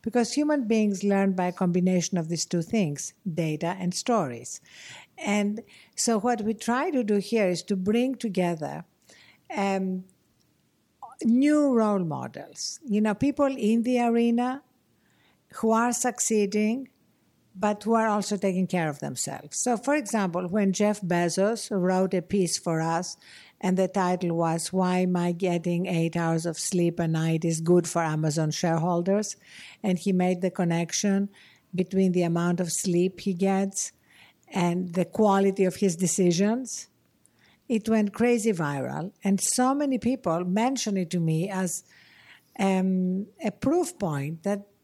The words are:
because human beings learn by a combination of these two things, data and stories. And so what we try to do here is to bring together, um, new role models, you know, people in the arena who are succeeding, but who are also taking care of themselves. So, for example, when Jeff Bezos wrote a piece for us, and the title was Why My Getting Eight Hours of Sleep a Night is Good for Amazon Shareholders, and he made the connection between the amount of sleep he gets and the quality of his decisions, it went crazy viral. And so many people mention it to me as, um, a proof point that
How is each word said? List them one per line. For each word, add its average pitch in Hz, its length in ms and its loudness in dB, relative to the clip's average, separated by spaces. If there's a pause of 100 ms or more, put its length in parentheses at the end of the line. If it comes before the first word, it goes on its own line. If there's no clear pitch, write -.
because 226 300 0
human 294 380 0
beings 208 340 2
learn 196 300 2
by 180 140 0
a 180 40 -2
combination 180 640 2
of 160 120 -2
these 165 160 -2
two 175 160 -2
things, 165 520 -2 (160)
data 160 480 -2
and 180 160 -4
stories. 131 680 -4 (560)
And 208 460 -2 (340)
so 226 200 0
what 220 260 0
we 220 100 -2
try 247 380 -2
to 262 120 0
do 208 140 2
here 202 320 2
is 170 140 -2
to 208 120 -2
bring 226 400 0
together, 170 680 -2 (680)
um, 190 520 -2 (1200)
new 277 480 4
role 208 320 2
models, - 800 -8
you 214 160 0
know, 214 140 0
people 277 380 0
in 226 300 0
the 247 160 2
arena 240 640 2 (920)
who 220 160 0
are 233 200 2
succeeding, 220 960 0 (680)
but 208 260 -2
who 220 100 0
are 226 140 2
also 208 280 0
taking 185 320 0
care 165 220 0
of 143 100 -6
themselves. - 640 -8
So, 240 140 0
for 277 180 0
example, 196 540 -2
when 196 240 2
Jeff 208 260 2
Bezos 180 720 0
wrote 185 420 2
a 185 80 0
piece 180 380 0
for 165 220 -2
us, 165 340 -2 (460)
and 185 160 2
the 190 100 2
title 180 480 0
was 165 380 0
Why 185 320 2
My 175 260 0
Getting 175 540 0
Eight 170 320 0
Hours 165 280 0
of 160 140 -4
Sleep 175 400 0
a 170 80 0
Night 160 380 0
is 165 160 0
Good 175 260 4
for 170 160 -2
Amazon 156 480 0
Shareholders, 175 840 0 (440)
and 185 160 0
he 202 140 -2
made 180 300 2
the 185 100 0
connection 185 760 0 (440)
between 185 380 2
the 180 120 2
amount 170 360 2
of 170 140 -2
sleep 180 480 0
he 196 120 -2
gets 190 600 -2 (560)
and 175 440 -2
the 180 120 2
quality 196 580 4
of 180 140 0
his 185 180 2
decisions, 190 920 0 (800)
it 220 180 0
went 214 240 2
crazy 233 400 2
viral. 147 640 -4 (100)
And 196 160 2
so 254 340 0
many 285 260 0
people 190 440 0
mention 214 540 0
it 175 140 -2
to 180 100 0
me 165 280 0
as, 190 360 -4 (760)
um, 190 680 0 (140)
a 320 100 -2
proof 320 460 0
point 156 460 -4
that 202 240 -4 (160)